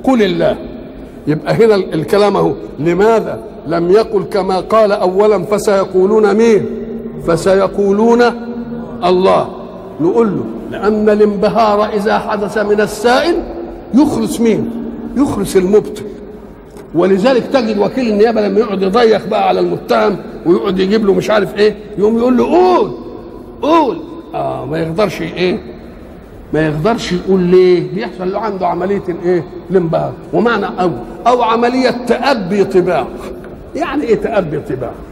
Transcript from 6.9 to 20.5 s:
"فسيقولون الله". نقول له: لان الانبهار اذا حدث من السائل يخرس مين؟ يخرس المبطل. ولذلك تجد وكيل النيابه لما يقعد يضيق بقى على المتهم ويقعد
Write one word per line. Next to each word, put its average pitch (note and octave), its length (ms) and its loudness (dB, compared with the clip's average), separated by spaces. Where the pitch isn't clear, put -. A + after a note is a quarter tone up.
"فسيقولون G3 920 2
الله". F3+ 420 2
نقول A3 260 2
له: - 60 -4
لان G#3+ 380 0
الانبهار G#3 840 2
اذا G#3 260 0
حدث G#3 380 -4
من G#3 240 2
السائل C4+ 540 2
يخرس A3+ 480 2
مين؟ A3+ 300 2
يخرس A3 400 0
المبطل. F#3+ 460 2
ولذلك G3 480 2
تجد A3 240 0
وكيل A3+ 320 0
النيابه G#3+ 320 2
لما G3+ 180 0
يقعد G3+ 220 0
يضيق G#3 460 2
بقى G3 200 0
على F#3 120 2
المتهم G3+ 560 0
ويقعد F#3+ 340 2